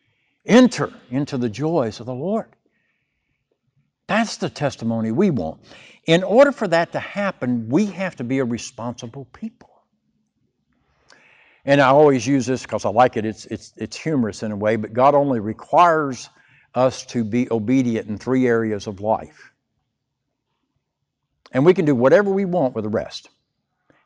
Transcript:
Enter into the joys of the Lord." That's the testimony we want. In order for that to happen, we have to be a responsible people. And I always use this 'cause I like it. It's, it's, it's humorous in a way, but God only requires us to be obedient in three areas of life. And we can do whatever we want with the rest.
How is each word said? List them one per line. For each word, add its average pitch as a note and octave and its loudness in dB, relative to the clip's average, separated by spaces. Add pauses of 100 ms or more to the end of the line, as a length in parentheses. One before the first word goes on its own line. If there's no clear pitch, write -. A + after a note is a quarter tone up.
(460)
Enter G3+ 4 (180)
into C#3+ -4
the A#2+ -2
joys C3 -4
of A2 -14
the B2+ -10
Lord." F#3 -6 (1500)
That's G#3+ -2
the F3 -4
testimony A2+ -4
we F3+ 2
want. E2 -6 (460)
In E3 2
order B3 4
for G#3+ -6
that E3 0
to C#3+ -4
happen, B2 -4
we E3+ 2
have F#3 -8
to C3 -8
be B2+ -2
a C3+ 0
responsible A#2+ -10
people. - -16 (2000)
And C#3+ 4
I C3 6
always C3+ 6
use C3+ 0
this B2 -4
'cause G#2+ -6
I G#2 0
like B2 4
it. A2 -4
It's, G#2+ -8
it's, - -12
it's G#2+ -10
humorous B2+ -4
in A2 -6
a G#2 -8
way, G#2+ 0
but G#2+ -8
God C3 4
only C#3 2
requires C#3+ 0 (460)
us B2+ 0
to A#2+ -4
be A#2+ -2
obedient A#2 0
in G#2 -8
three C3 0
areas A2+ -2
of G2 -12
life. G#2 -4 (2000)
And C3 0
we F3+ 8
can F3+ 0
do D3 2
whatever D#3 4
we G3 0
want F3 -2
with A2 -6
the G#2+ -6
rest. - -6 (760)